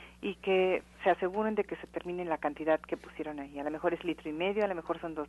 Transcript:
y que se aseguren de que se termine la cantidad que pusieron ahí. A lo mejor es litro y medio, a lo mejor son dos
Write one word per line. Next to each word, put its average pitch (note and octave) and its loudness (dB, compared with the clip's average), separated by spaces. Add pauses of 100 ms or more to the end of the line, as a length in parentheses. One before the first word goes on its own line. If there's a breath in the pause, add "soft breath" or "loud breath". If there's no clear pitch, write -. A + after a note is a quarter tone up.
(220 loud breath)
y G3 -2
que F#3 4 (220)
se G3 6
aseguren G#3 2
de G3+ 2
que - -6
se - -12
termine F3+ -4
la D#3+ 0
cantidad D3+ 2
que - -6
pusieron D3+ -8
ahí. C#3+ -10
A C#3+ -2
lo D3+ 0
mejor E3 2
es E3+ -2
litro D#3+ -2
y D3+ -2
medio, G3 0
a G3 2
lo F#3 -2
mejor E3+ -4
son E3 -6
dos D3+ -4